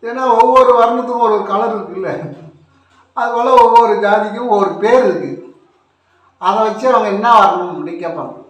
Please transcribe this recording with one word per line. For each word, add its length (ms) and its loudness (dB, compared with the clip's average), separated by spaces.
ஏன்னா 280 -8
ஒவ்வொரு 420 4
வர்ணத்துக்கும் 540 0
ஒரு 160 0
கலர் 320 -4
இருக்குல்ல, 340 -10
அதுபோல 400 -2
ஒவ்வொரு 400 6
ஜாதிக்கும் 560 -2
ஒவ்வொரு 240 0
பேர் 300 2
இருக்கு. 280 -2
அதை 260 0
வச்சு 240 -2
அவங்க 220 2
என்ன 240 -2
வர்ணம் 400 2
அப்படின்னு 300 -10
கேட்பாங்க. 320 -10